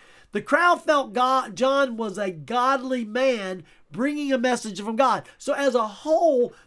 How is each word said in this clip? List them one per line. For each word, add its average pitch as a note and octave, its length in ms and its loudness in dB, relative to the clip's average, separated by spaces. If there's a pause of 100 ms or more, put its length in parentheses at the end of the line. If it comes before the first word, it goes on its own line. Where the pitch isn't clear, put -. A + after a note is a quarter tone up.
(340)
The G#3 80 -2
crowd E4+ 420 2
felt C#4 300 0
God, B3 420 0
John C4 420 0
was G#3 220 -6
a G3+ 100 -2
godly B3 760 -2
man G#3+ 580 -2 (280)
bringing C#4+ 400 -2
a C4 60 2
message A#3 420 -2
from A3 160 -6
God. A3+ 320 0 (120)
So C#4 140 -4
as C4+ 200 0
a A3+ 140 0
whole, D4 680 2 (140)